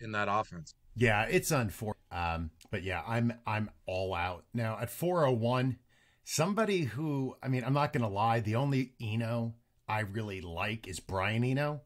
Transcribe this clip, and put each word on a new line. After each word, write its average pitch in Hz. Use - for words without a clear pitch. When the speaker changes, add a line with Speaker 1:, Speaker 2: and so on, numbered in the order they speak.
Speaker 1:
in 110
that 104
offense. 104
Speaker 2:
Yeah, 110
it's 170
unfortunate. 110
Um, 82
but 85
yeah, 90
I'm, 117
I'm 107
all 92
out. 87
Now 113
at 117
four 170
oh 131
one, 123
somebody 196
who, 135
I 135
mean, 127
I'm 127
not 143
gonna 117
lie, 113
the 107
only 135
Eno 117
I 107
really 101
like 92
is 90
Brian 104
Eno, 143